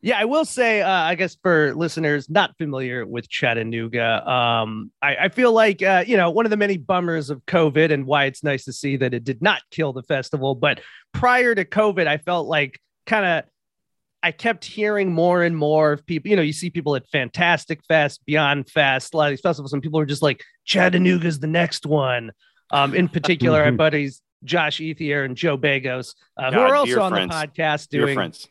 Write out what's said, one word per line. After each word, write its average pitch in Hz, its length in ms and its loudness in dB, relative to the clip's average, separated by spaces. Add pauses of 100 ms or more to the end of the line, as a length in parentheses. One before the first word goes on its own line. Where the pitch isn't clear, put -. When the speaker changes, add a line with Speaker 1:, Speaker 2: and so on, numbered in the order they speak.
Speaker 1:
yeah, 214 160 0
I 214 60 0
will 294 200 0
say, 226 380 0
uh, 170 80 0
I 175 240 0
guess 175 260 -4
for 156 320 2
listeners 151 560 -2
not 180 300 0
familiar 131 480 -6
with 117 200 -8
Chattanooga, 113 1000 -2
um, 113 600 -2 (100)
I, 139 140 0
I 180 140 0
feel 240 220 2
like, 220 300 4
uh, 190 240 4
you 233 100 0
know, 180 140 4
one 220 160 0
of 214 60 0
the 214 60 0
many 202 200 0
bummers 165 540 -2
of 135 160 -10
covid 156 440 4
and 139 140 -2
why 139 200 2
it's 135 180 -6
nice 139 220 -2
to 131 80 -10
see 139 240 -4
that 123 180 0
it 120 80 -6
did 117 180 -6
not 190 200 2 (100)
kill 147 220 -4
the 131 100 -10
festival. 135 500 -2
But 131 280 -2 (300)
prior 247 440 2
to 190 100 0
covid, 196 400 0
I 151 120 0
felt 170 300 -4
like 143 320 -2 (280)
kinda, 185 380 0 (760)
I 170 100 -2
kept 226 320 -4
hearing 208 480 -2
more 175 300 2
and 170 160 0
more 151 360 2
of 143 120 -8
people, 165 240 -6
you 208 60 4
know, 175 80 2
you 151 100 -2
see 175 160 -6
people 151 260 -2
at 123 120 -6
Fantastic 160 800 -2
Fest, 151 420 2
Beyond 143 420 0
Fest, 139 460 0
a - 20 0
lot 151 80 4
of 147 60 0
these 131 100 -6
festivals, 147 320 -2
and 139 80 -2
people 156 180 -2
are 151 60 0
just 143 160 -4
like, 147 220 0 (220)
"Chattanooga's 180 760 2
the 151 80 -6
next 165 400 -2
one." 127 440 -2 (380)
Um, 139 240 2
in 180 160 2
particular, 156 540 2
our 147 80 4
Speaker 2:
<laughs> 127 140 2
Speaker 1:
buddies 147 360 -2 (220)
Josh 151 360 -2
Ethier 147 460 -4
and 127 100 -8
Joe 147 220 0
Begos, 131 560 -4 (240)
uh, 131 140 -4
who - 60 2
Speaker 3:
God, 254 140 6
Speaker 1:
are 277 40 4
also 285 180 4
Speaker 3:
dear 226 60 2
Speaker 1:
on 190 120 2
Speaker 3:
friends. 98 200 -2
Speaker 1:
the 156 160 -4
podcast 151 420 -4
Speaker 3:
Dear 143 120 0
Speaker 1:
doing 139 140 2
Speaker 3:
friends. 90 360 -6